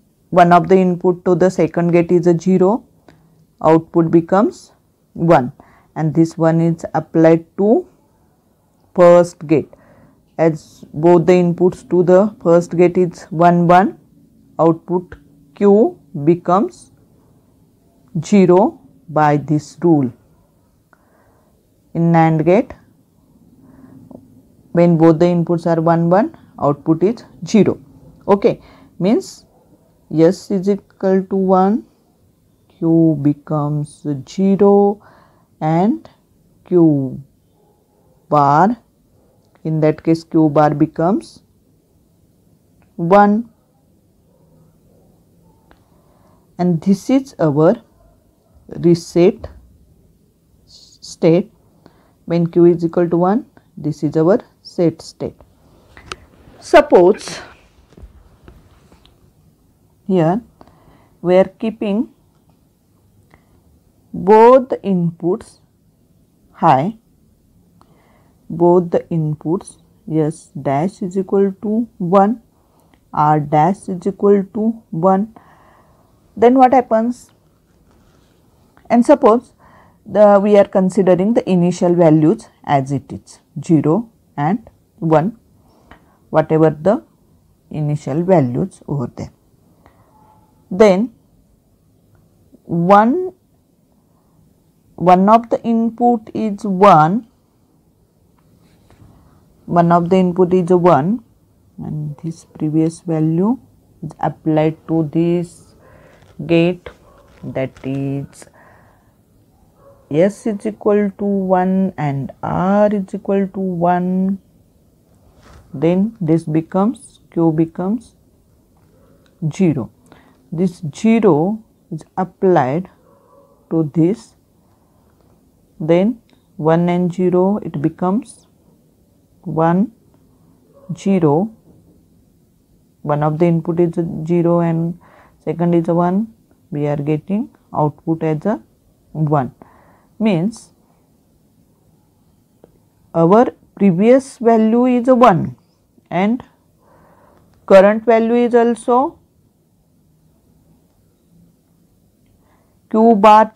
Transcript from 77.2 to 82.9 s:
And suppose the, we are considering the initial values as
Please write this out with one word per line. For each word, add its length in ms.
And 160
suppose 500
the, 380
we 160
are 60
considering 720
the 140
initial 460
values 540
as 280